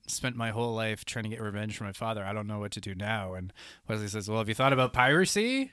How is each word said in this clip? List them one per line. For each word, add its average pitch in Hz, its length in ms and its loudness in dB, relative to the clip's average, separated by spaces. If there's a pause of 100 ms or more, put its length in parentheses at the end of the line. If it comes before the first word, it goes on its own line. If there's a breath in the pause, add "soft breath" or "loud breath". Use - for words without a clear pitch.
spent - 280 -4
my 117 160 -2
whole 117 240 0
life 110 280 -2
trying - 200 -4
to 107 60 -4
get 113 120 -8
revenge 104 340 -4
for - 80 -8
my 101 80 -6
father. 110 320 -4
I 98 80 -4
don't 107 140 -4
know 104 140 -4
what 104 140 -4
to 110 60 -8
do 98 140 -8
now." 101 400 -4
And 92 180 -8 (360 loud breath)
Wesley 107 200 -2
says, 101 220 -4
"Well, 107 80 0
have 110 100 0
you 110 60 0
thought 131 180 4
about 131 220 4
piracy?" 202 800 4